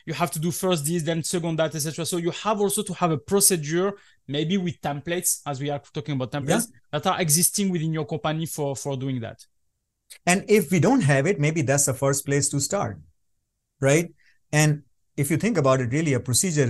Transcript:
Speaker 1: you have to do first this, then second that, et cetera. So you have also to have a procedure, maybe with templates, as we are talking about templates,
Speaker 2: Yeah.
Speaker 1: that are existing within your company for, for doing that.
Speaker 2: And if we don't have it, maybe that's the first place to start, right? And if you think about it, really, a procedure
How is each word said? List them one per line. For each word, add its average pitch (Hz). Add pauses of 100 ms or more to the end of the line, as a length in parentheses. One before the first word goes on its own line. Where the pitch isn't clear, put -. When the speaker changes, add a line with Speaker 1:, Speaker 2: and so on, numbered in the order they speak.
Speaker 1:
you 160
have 170
to -
do 160
first 175
this, 170
then 165
second 170
that, 160
et 160
cetera. 156
So 180
you 170
have 208
also 202
to 185
have 170
a 156
procedure, 185 (320)
maybe 156
with 180
templates, 170
as 139
we 143
are 143 (100)
talking 147
about 131
templates, 147
Speaker 2:
Yeah. - (120)
Speaker 1:
that 151
are 185
existing 180
within 160
your 156
company 156
for, 139
for 139
doing 131
that. 101 (800)
Speaker 2:
And 180
if 208
we 185
don't 233
have 139
it, 202
maybe 160
that's 139
the 135
first 139
place 139
to 143
start, 143 (800)
right? 151 (400)
And 151 (340)
if 143
you 160
think 208
about 131
it, 120
really, 151
a 123
procedure 147